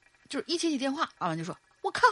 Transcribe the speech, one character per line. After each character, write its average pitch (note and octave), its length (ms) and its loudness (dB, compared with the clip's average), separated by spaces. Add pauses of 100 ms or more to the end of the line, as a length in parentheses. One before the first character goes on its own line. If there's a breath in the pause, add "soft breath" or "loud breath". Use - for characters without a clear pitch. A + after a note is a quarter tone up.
(300)
就 C#4 80 -4
是 - 100 -4
一 E4 80 -2
接 E4 140 0
起 D4 80 0
电 C4+ 120 -2
话， D4+ 280 -4
阿 F3+ 100 -2
文 D#3+ 80 -2
就 D#3+ 80 -4
说 E3 100 -6 (300)
：“我 G4 60 0
靠 - 100 -2 (120)